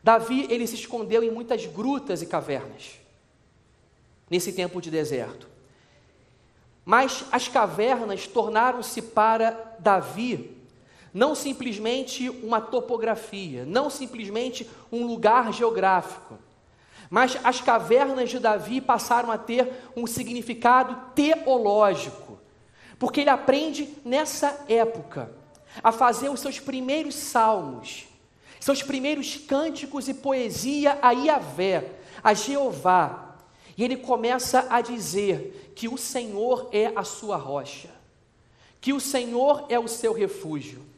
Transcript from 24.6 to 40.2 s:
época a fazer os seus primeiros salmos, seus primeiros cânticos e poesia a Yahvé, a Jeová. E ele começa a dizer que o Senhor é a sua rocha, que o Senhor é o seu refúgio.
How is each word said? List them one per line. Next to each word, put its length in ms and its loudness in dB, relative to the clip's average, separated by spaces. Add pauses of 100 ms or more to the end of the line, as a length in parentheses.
época 640 0 (500)
a 100 6
fazer 360 2
os 120 -6
seus 180 -6
primeiros 560 -4
salmos, 920 0 (540)
seus 220 0
primeiros 540 -4
cânticos 720 -4
e 60 -4
poesia 880 0
a 120 8
Yahvé, 800 0 (300)
a 120 6
Jeová. 1000 0 (400)
E 80 0
ele 120 0
começa 720 0
a 120 2
dizer 960 -4
que 100 -8
o 100 -6
Senhor 760 -2
é 240 2
a 80 -4
sua 320 -8
rocha, 520 -8 (920)
que 120 -2
o 60 0
Senhor 680 0
é 100 2
o 80 -2
seu 260 -2
refúgio. 680 -6 (160)